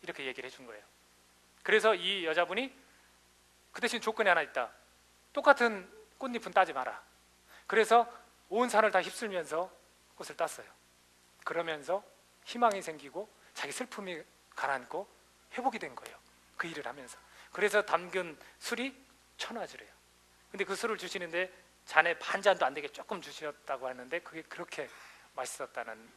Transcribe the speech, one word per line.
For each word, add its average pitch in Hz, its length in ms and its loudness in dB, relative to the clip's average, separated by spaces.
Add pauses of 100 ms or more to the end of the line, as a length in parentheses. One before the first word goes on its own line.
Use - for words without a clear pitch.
이렇게 151 220 -8
얘기를 127 220 -6
해준 131 200 -16
거예요. 104 160 -16 (800)
그래서 214 320 6
이 180 300 -2
여자분이 175 460 0 (1000)
"그 - 100 -8
대신 240 180 0
조건이 220 300 2
하나 165 140 6
있다. 127 280 -4 (600)
똑같은 233 580 4 (300)
꽃잎은 240 320 -6
따지 180 220 4
마라." 123 280 -6 (640)
그래서 226 420 6 (420)
온 240 200 2
산을 214 220 6
다 185 100 4
휩쓸면서 180 720 -4 (440)
꽃을 151 220 -12
땄어요. 147 300 -4 (760)
그러면서 165 600 -2 (420)
희망이 220 360 2
생기고 160 480 -10 (240)
자기 - 180 -6
슬픔이 185 500 -8 (340)
가라앉고 135 520 -4 (460)
회복이 240 260 -2
된 135 160 -10
거예요. - 220 -16 (400)
그 170 100 -4
일을 151 180 -8
하면서. 127 320 -12 (340)
그래서 202 300 4
담근 175 560 -2 (220)
술이 247 360 -4 (420)
천화주래요. - 520 -10 (640)
근데 196 120 -2
그 190 120 -2
술을 220 220 -2
주시는데 180 540 -4 (340)
잔에 160 320 4
반 - 240 -4
잔도 190 240 6
안 135 80 0
되게 147 140 -8
조금 - 340 -8
주셨다고 143 680 -8
하는데 127 320 -6
그게 160 240 -14
그렇게 - 460 -10 (460)
맛있었다는 117 800 -8